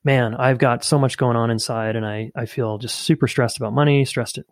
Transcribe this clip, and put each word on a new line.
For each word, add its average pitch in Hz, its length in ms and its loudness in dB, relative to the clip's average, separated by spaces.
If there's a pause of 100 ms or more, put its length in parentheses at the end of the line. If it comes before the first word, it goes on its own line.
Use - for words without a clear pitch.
Man, 123 300 2
I've 127 240 2
got 120 260 2
so 147 140 2
much 135 200 0
going 120 180 2
on 117 140 2
inside, 113 460 -2
and 110 100 -4
I, 107 280 -8
I 120 120 -6
feel 110 320 -4
just 117 220 -8
super 143 280 2
stressed - 280 0
about 110 160 -6
money, 143 320 4
stressed - 340 -4
at - 140 -14